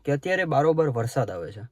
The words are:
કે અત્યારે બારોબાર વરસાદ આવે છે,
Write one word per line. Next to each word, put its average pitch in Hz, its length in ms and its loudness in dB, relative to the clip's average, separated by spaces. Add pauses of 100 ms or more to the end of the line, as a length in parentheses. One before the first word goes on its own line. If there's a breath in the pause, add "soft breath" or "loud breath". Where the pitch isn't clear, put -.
કે 143 60 0
અત્યારે 185 340 0
બારોબાર 156 440 4
વરસાદ 117 400 -2
આવે 87 220 -8
છે, 101 100 -14 (100)